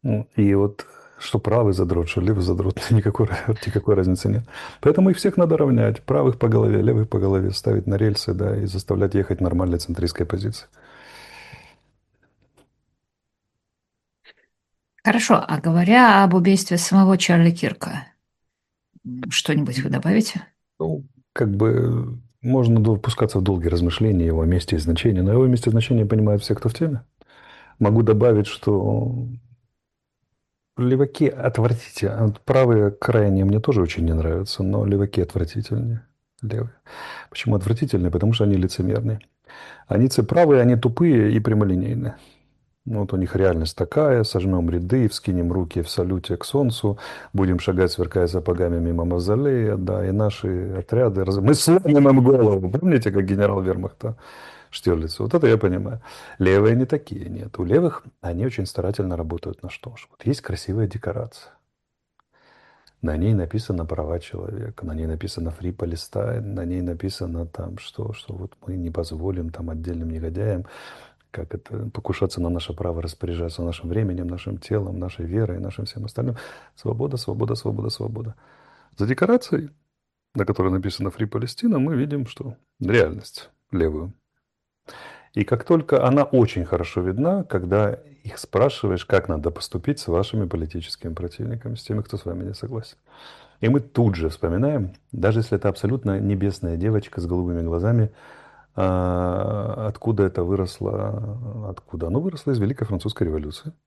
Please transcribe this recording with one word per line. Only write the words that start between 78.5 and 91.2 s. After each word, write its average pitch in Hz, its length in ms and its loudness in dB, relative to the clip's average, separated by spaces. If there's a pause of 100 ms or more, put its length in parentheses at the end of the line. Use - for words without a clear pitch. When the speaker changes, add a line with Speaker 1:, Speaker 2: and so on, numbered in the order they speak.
Speaker 1:
За 101 80 0
декорацией, 180 640 0 (640)
на 101 120 -2
которой 92 260 0
написано 95 380 -4
"Free 107 200 -6
Palestine", 147 480 -2
мы 143 180 0
видим, 143 300 -2
что 117 300 -14 (240)
реальность 98 720 0 (220)
левую. 80 420 -2 (1200)
И 104 100 -2
как 117 220 -2
только 151 420 2
она 139 160 4
очень 117 420 2
хорошо 85 360 -4
видна, 139 420 0
когда 101 560 0 (240)
их - 160 -14
спрашиваешь, 98 640 0
как 95 220 2
надо 78 240 -4
поступить - 480 -6
с - 80 -10
вашими 95 400 -2
политическими 82 640 -8
противниками, 113 640 -10